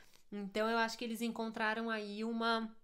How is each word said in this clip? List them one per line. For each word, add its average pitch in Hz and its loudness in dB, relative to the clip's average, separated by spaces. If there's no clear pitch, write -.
Então 208 0
eu 233 4
acho 226 2
que 247 -6
eles 226 -2
encontraram 226 0
aí 214 -2
uma 226 2